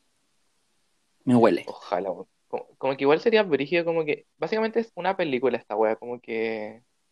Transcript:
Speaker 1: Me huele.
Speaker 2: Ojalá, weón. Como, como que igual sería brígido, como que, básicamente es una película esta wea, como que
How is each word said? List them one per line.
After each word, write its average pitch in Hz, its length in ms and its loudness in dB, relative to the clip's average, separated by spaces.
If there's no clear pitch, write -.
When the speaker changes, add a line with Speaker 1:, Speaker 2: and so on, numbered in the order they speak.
Speaker 1:
Me 123 100 4
huele. 113 320 6
Speaker 2:
Ojalá, 95 440 -6
weón. 90 160 -12
Como, - 180 -10
como 135 200 -4
que 135 60 -4
igual 143 160 4
sería 220 240 4
brígido, 160 420 0
como 165 180 0
que, 147 220 -4
básicamente 220 420 -2
es 226 160 -6
una 180 200 -4
película 131 420 0
esta - 180 -8
wea, 110 200 2
como 120 240 -12
que 113 640 -6